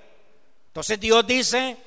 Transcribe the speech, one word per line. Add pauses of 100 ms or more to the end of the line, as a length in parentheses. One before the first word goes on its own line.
(680)
Entonces
Dios
dice